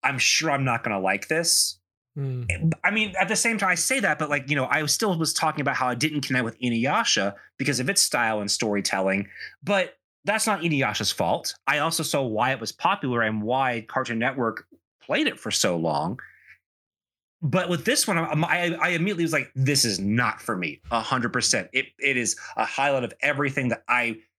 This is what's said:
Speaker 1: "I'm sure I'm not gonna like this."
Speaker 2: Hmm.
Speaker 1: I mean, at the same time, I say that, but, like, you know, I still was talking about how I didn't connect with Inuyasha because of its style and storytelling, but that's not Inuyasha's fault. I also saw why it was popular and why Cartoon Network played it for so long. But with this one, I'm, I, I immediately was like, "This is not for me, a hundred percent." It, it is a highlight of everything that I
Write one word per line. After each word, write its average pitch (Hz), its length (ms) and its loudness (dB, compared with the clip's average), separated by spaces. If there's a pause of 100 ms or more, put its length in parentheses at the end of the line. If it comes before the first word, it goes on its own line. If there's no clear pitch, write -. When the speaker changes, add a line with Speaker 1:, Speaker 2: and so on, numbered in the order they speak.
Speaker 1:
"I'm 135 160 0
sure 156 320 0
I'm 139 140 2
not 120 180 0
gonna 104 200 -2
like 95 260 0
this." - 500 0 (380)
Speaker 2:
Hmm. 131 280 -6 (400)
Speaker 1:
I 185 80 2
mean, 214 280 0
at 175 80 2
the 214 80 0
same 226 220 0
time, 190 120 0
I 180 60 2
say 262 240 0
that, 160 200 0
but, 151 100 -2
like, 143 180 -2
you 147 80 0
know, 131 140 0
I 151 160 0
still 180 320 0
was 160 160 0
talking 156 280 0
about 131 140 0
how 127 120 0
I 123 80 0
didn't 147 260 0
connect 127 240 0
with 113 140 -6
Inuyasha 147 760 0 (240)
because 143 220 0
of 131 100 -2
its 196 140 2
style 113 360 0
and 101 120 -4
storytelling, 98 760 0 (360)
but 185 320 0 (280)
that's 208 220 0
not 196 160 0
Inuyasha's 135 500 0
fault. - 440 -2 (100)
I 143 140 2
also 156 240 0
saw 143 180 0
why 120 300 2
it 123 100 -2
was 113 100 -6
popular 139 520 0
and 110 180 0
why 123 480 0
Cartoon 123 300 -2
Network 120 480 -2 (340)
played 226 240 0
it - 140 -4
for 113 100 -8
so 95 260 -2
long. 82 440 -2 (1200)
But 175 260 0
with 175 160 0
this 285 240 2
one, 185 120 2
I'm, 160 260 0
I, 170 340 0
I 175 100 2
immediately 170 360 0
was 147 80 0
like, 135 220 0
"This 135 280 4
is 101 160 0
not 110 400 2
for 110 160 -4
me, 85 260 -6 (100)
a 117 100 2
hundred 120 320 -2
percent." 113 400 0
It, 131 140 0 (120)
it 139 160 0
is 120 220 -2 (180)
a 110 80 0
highlight 135 400 0
of 113 180 -6
everything 139 480 0
that 113 200 -2
I 120 300 0 (200)